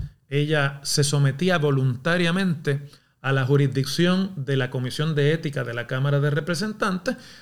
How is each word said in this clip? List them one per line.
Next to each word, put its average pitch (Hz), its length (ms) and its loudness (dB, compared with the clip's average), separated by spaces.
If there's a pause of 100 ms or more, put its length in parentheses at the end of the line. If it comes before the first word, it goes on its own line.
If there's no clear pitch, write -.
(280)
ella 143 560 0
se - 180 2
sometía 143 560 2
voluntariamente 147 1300 0 (320)
a 131 120 -2
la 135 140 2
jurisdicción 143 880 2
de 139 200 -2
la 127 140 -2
Comisión 143 460 -4
de 147 160 4
Ética 143 320 -2
de 120 100 -8
la 120 140 -6
Cámara 139 320 0
de 143 100 2
Representantes 185 880 -2 (240)